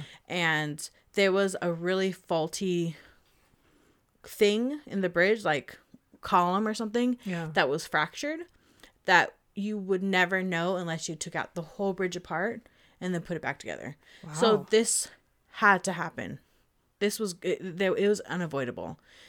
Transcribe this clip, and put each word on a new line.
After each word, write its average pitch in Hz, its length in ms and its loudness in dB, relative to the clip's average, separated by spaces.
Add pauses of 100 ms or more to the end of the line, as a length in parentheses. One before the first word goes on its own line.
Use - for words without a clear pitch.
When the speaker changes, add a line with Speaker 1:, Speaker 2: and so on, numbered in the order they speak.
(280)
Speaker 1:
And 156 600 -2 (260)
there 196 180 4
was 190 280 2
a 175 120 0
really 185 400 0
faulty 170 840 -2 (1300)
thing 233 640 2
in 196 140 -4
the 185 80 0
bridge, 196 360 2
like, 151 340 -2 (420)
column 185 480 2
or 214 60 -2
something 240 500 0
Speaker 2:
Yeah. 170 300 -4
Speaker 1:
that 156 160 4
was 156 160 -2
fractured 294 540 -2 (640)
that 175 280 6 (200)
you 208 240 -4
would 185 240 0
never 185 400 2
know 180 340 0
unless 170 320 -4
you 165 60 -6
took 165 200 -10
out - 200 -6
the 170 80 -6
whole 196 320 -4
bridge 185 200 -2
apart 190 540 -4 (320)
and 180 140 -2
then 170 80 -2
put 175 140 -6
it 156 60 -8
back 139 160 -4
together. - 380 -10 (380)
So 220 220 6
Speaker 2:
Wow. 185 120 -8
Speaker 1:
this - 400 2 (440)
had 196 320 4
to 190 80 -2
happen. 160 460 -8 (600)
This 208 200 0
was, 196 240 -4
it, 175 360 -4
there, 190 180 2
it 202 100 4
was 208 160 2
unavoidable. 143 800 -4 (280)